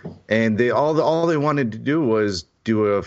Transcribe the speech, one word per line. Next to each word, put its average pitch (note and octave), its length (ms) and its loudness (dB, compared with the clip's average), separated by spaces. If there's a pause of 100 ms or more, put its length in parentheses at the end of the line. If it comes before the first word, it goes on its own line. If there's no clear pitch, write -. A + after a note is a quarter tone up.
(300)
And A2 280 2
they, A#2+ 120 2
all, D3 320 0
all D#3+ 240 0
they E3+ 120 0
wanted C#3+ 340 0
to G#2+ 80 -12
do C#3 220 -2
was G#2+ 440 0 (180)
do A2 300 0
a, G2+ 140 0